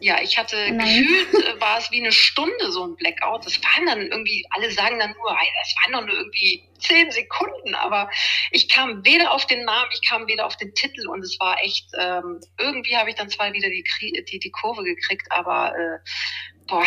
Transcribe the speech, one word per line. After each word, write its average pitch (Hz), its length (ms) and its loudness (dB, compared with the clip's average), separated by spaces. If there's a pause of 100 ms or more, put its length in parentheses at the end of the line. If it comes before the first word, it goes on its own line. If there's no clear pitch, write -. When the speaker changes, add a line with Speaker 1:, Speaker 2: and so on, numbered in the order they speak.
Speaker 1:
ja, 196 200 4
ich - 160 0
hatte 202 200 -2 (160)
Speaker 2:
Nein. 226 340 4
Speaker 1:
gefühlt, 370 400 6
äh, 226 140 -4
war 214 160 2
es 233 140 -4
wie 240 100 0
eine 233 100 0
Stunde 359 600 4
so 359 140 -4
ein 339 120 -8
Blackout. - 480 -2
Das - 180 -4
waren 320 220 4
dann 240 160 0
irgendwie, 214 480 -4
alle 226 220 -2
sagen 214 280 0
dann 208 140 -2
nur, 226 180 -4
„Ey, - 160 2 (140)
das - 220 -4
waren 254 100 0
doch 233 140 -2
nur 202 100 -2
irgendwie 190 520 -2 (100)
zehn 330 320 2
Sekunden.“ - 640 -4
Aber - 340 -2 (420)
ich - 160 4
kam 233 380 2
weder 330 260 6
auf - 140 2
den 240 180 0
Namen, 240 300 0
ich - 160 0
kam 226 180 -2
weder 214 180 0
auf - 120 -6
den 202 160 -12
Titel 269 340 -4
und 196 140 -6
es 185 180 -8
war - 240 0
echt, - 240 -2 (100)
ähm, 180 440 -2 (180)
irgendwie 240 380 -2
habe 220 120 2
ich 226 60 -8
dann 202 140 -6
zwar 202 240 -2
wieder 196 160 0
die 185 140 -6
Kri-, - 460 -6
die, 190 100 -10
die 190 120 -10
Kurve 220 320 -6
gekriegt, 180 460 -4
aber, 175 480 0
äh, 165 220 -4 (680)
boah, 175 200 2